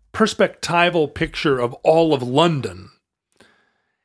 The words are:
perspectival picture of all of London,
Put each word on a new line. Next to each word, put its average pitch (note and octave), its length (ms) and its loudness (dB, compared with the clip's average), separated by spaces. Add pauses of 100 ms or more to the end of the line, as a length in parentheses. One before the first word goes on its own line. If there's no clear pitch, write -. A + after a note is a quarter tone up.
(140)
perspectival F3 960 0
picture D3 480 -4
of A#2+ 140 -4 (100)
all D#3+ 300 4
of B2+ 80 -2
London, B2 680 -2 (1160)